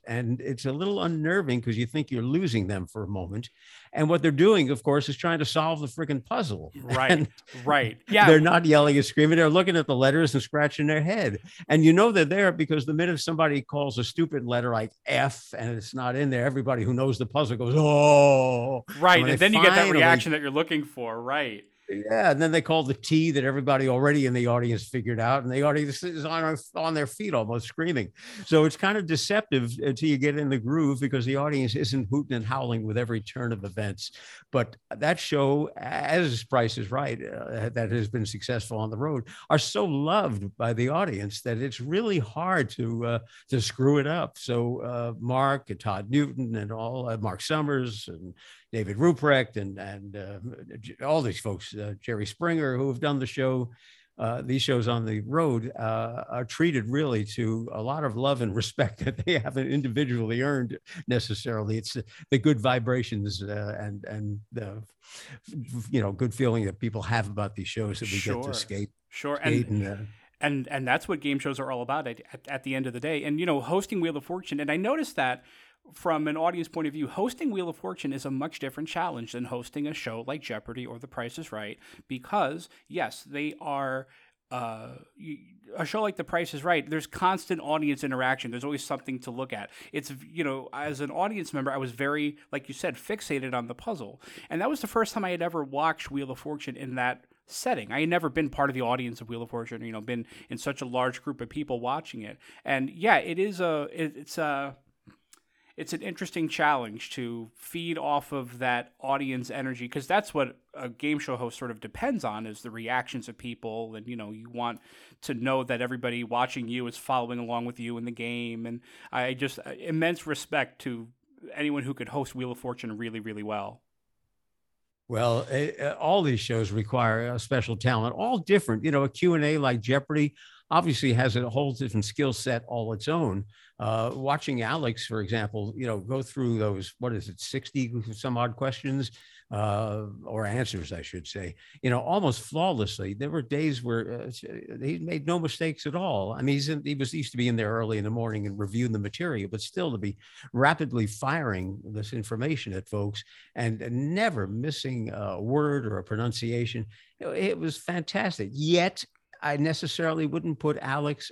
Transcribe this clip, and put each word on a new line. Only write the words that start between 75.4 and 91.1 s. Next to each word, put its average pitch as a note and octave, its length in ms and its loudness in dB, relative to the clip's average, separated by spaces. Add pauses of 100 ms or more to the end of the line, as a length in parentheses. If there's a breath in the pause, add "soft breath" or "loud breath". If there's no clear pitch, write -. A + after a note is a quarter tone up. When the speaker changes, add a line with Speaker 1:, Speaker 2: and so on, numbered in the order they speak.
Speaker 2:
from D#3 340 0
an D3+ 100 -2
audience E3+ 300 0
point D#3+ 200 -4
of C#3 60 -6
view, D3 140 -4
hosting B3 440 -2
Wheel F3+ 180 -2
of - 80 -8
Fortune F3+ 360 -6
is C3+ 120 -8
a C3+ 60 -6
much C#3+ 280 -6
different D3 300 -8
challenge D3+ 440 -6
than A#2+ 120 -6
hosting C3 420 -8
a D#3 60 -8
show A2+ 340 -8
like C#3+ 140 -8
Jeopardy A#2 440 -10
or A#2 140 -12
The A#2 80 -16
Price A#2+ 300 -10
is D#3+ 140 -14
Right, G#2+ 280 -10 (280 loud breath)
because, D#3 640 -4 (180 soft breath)
yes, C#3+ 360 -4
they D3 380 -6
are, C3+ 460 -4 (440 soft breath)
uh, A#2 440 -8 (200)
you, D3+ 220 -14 (380)
a E3 100 -4
show G#3+ 160 -2
like G#3 140 0
The E3 80 -6
Price E3+ 300 -4
is C#3+ 100 -8
Right, D#3+ 260 0
there's D#3 180 -4
constant F#3 540 -2
audience D3+ 420 0
interaction. C3 480 0
There's A#2+ 120 -8
always C#3+ 200 -4
something C3 380 -6
to B2+ 100 -12
look B2+ 220 -8
at. G#2 180 -10 (200 loud breath)
It's, D3 200 -8 (160)
you D#3+ 160 -6
know, C3+ 300 -6
as C#3+ 280 -6
an C#3+ 100 -6